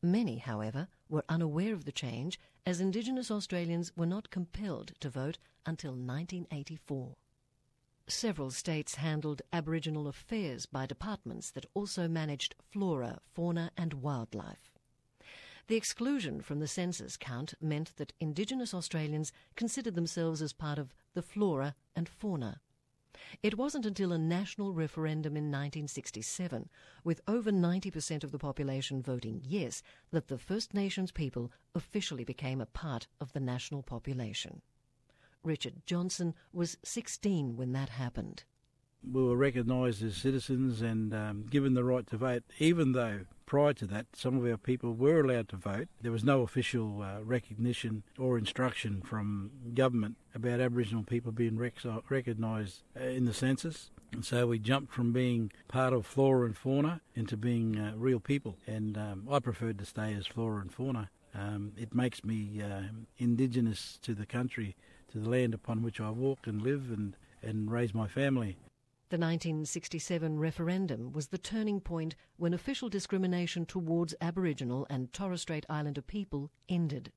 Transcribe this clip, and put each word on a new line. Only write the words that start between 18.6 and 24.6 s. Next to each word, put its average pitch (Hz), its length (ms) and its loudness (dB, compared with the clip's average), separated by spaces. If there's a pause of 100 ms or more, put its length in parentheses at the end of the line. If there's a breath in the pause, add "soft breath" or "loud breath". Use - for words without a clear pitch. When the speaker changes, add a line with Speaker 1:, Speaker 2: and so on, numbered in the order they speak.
Speaker 1:
Australians 156 580 -2 (240 soft breath)
considered 226 380 -2
themselves 165 480 0
as 151 120 -4
part 147 260 -4
of 135 160 -8 (180)
the 175 80 -2
flora 151 540 0 (200)
and 165 140 -2
fauna. 147 520 -4 (840 loud breath)
It 214 120 2
wasn't 269 300 -2
until 190 260 0
a 170 60 2
national 185 560 0